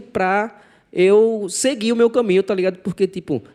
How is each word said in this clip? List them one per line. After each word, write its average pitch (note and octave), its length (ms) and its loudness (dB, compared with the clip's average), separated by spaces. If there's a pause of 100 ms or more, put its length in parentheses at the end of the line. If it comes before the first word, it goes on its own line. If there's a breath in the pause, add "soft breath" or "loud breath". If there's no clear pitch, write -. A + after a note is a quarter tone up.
(140)
pra G3+ 480 -2 (300 soft breath)
eu G#3 580 2
seguir A#3 420 -2
o A#3 40 0
meu A#3 140 4
caminho, G#3 340 0
tá G#3 100 -4
ligado? F#3 260 -2
Porque, F#3+ 280 -4
tipo, D#3 340 -8 (140 loud breath)